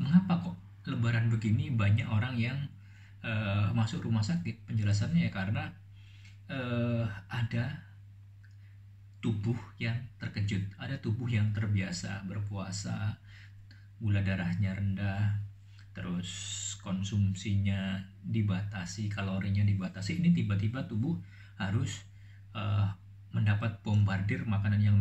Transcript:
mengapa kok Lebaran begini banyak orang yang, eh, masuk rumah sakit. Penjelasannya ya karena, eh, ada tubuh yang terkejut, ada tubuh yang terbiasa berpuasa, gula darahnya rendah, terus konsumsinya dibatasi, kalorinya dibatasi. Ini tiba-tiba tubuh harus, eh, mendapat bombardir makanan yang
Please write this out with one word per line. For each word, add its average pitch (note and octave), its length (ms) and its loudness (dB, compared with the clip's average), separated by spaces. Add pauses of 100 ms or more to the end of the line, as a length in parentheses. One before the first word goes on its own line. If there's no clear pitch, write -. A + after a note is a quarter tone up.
mengapa E3+ 400 4
kok - 160 -6 (300)
Lebaran A#2 400 2
begini A2+ 400 2
banyak G#2+ 400 4
orang A#2+ 320 0
yang, B2+ 180 -2 (640)
eh, G#2+ 560 0
masuk - 280 0
rumah A2 200 2
sakit. E3+ 400 -2
Penjelasannya G#2+ 640 2
ya - 40 -2
karena, G#2+ 400 -2 (760)
eh, A#2+ 560 0 (240)
ada A#2+ 560 -2 (1400)
tubuh A2 360 -2 (200)
yang A#2 240 -4 (160)
terkejut, G2+ 480 -2 (160)
ada C3 160 -4
tubuh A#2+ 320 -2
yang G#2+ 240 2
terbiasa G2+ 720 -2
berpuasa, G#2 960 -6 (800)
gula G2+ 240 2
darahnya F#2+ 480 0
rendah, G2+ 720 0 (480)
terus - 400 -6 (480)
konsumsinya G2 1200 0 (240)
dibatasi, G#2 880 -2
kalorinya G2 480 0
dibatasi. G2 640 0
Ini F3 80 8
tiba-tiba A2 560 0
tubuh D3+ 320 -2 (400)
harus, G2+ 400 -2 (560)
eh, G#2 320 2 (480)
mendapat A2 480 2
bombardir G2+ 640 2
makanan G#2 320 2
yang G#2 200 6